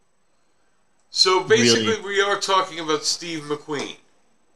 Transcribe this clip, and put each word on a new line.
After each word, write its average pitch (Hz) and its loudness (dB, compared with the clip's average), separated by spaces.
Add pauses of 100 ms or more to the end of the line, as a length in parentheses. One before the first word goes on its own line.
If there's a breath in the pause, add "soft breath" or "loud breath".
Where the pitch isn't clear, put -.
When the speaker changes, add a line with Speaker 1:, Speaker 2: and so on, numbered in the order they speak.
(1080)
Speaker 1:
So 185 2
basically, 226 4
Speaker 2:
Really? 214 0
Speaker 1:
we 196 -2
are 202 2
talking 175 0
about 156 -2
Steve 165 -6
McQueen. 147 -8 (580)